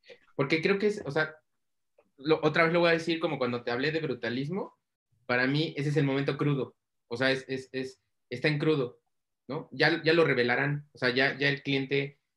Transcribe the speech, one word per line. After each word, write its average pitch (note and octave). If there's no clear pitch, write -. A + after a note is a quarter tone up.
Porque D#3
creo F#3+
que G#3+
es, G#3
o C#3
sea, D#3
lo, D3+
otra D#3
vez E3
lo F3
voy E3+
a E3
decir E3
como D#3+
cuando B2
te A#2+
hablé C3
de D#3+
brutalismo, C#3+
para B2
mí D#3
ese D3
es D3
el D3
momento C#3
crudo, C#3+
o A#2
sea, C3
es, C3
es, C3
es, C3
está B2
en D3+
crudo, D3
¿no? D3
Ya, D3+
ya D#3+
lo E3
revelarán, C3+
o -
sea, B2+
ya, C3
ya C#3+
el C#3
cliente C#3